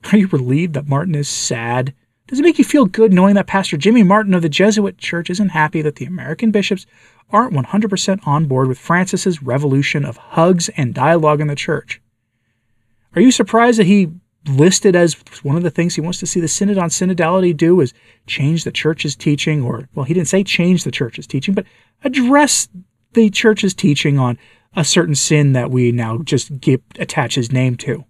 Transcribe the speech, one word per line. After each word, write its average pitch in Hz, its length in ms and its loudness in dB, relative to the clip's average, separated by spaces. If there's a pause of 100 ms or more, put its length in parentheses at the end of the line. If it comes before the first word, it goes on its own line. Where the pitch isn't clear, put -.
(100)
Are 202 60 4
you 196 120 4
relieved 151 440 -2
that 143 160 -8
Martin 151 260 -2
is 147 140 -4
sad? 123 640 -4 (340)
Does 262 140 -4
it - 20 2
make 320 160 2
you 294 60 4
feel 285 200 2
good 208 280 2
knowing 190 220 4
that 196 120 0
Pastor 190 300 -4
Jimmy 214 260 4
Martin 202 320 2
of 175 80 0
the 165 60 0
Jesuit 196 500 0
Church 170 320 -8
isn't 185 180 0
happy 156 340 -2
that 151 140 -4
the - 80 -10
American 180 460 -4
bishops 202 360 -2 (440)
aren't 226 240 0
one 135 100 -2
hundred 214 240 -2
percent 190 380 -2
on 151 200 0
board 131 220 0
with 127 100 -4
Francis's 180 640 -2
revolution 139 600 -2
of 117 120 -12
hugs 170 600 0
and 123 180 -4
dialogue 151 460 2
in 151 80 -4
the 143 60 -4
church? - 460 -8 (1120)
Are 170 80 4
you 254 80 8
surprised 233 480 2
that 202 80 4
he 190 240 4 (360)
listed 170 480 4
as 170 200 2 (280)
one 143 140 -2
of 175 60 -2
the 170 80 -2
things 170 240 -2
he - 60 -4
wants 170 200 -6
to 185 60 -8
see 180 140 -2
the 165 80 -2
Synod 196 300 -2
on 170 100 -2
Synodality 180 640 0
do 170 260 4
is 131 120 0 (340)
change 156 380 -2
the - 80 -6
church's 151 440 -4
teaching, 151 460 -2
or, 127 320 -6
well, 143 100 -6
he 160 100 -2
didn't 175 140 -2
say 196 160 0
change 180 400 0
the - 60 -4
church's - 360 -8
teaching, 143 280 -4
but 202 120 -4 (380)
address 277 640 2 (440)
the 220 180 4
church's 208 440 0
teaching 143 440 0
on 123 200 0 (380)
a 165 80 0
certain 170 300 0
sin 143 400 2
that 123 160 -2
we 123 220 2
now 117 260 -4
just 143 420 -4
give, 131 200 0 (180)
attach 139 360 -4
his 120 180 -2
name 127 240 0
to? - 340 -8